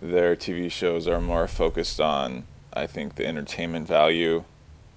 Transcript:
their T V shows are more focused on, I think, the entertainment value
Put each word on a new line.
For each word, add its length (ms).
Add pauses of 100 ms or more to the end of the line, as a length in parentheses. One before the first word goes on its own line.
their 340
T 180
V 160
shows 380
are 140
more 260
focused 540
on, 440 (280)
I 140
think, 280
the 120
entertainment 600
value 560 (540)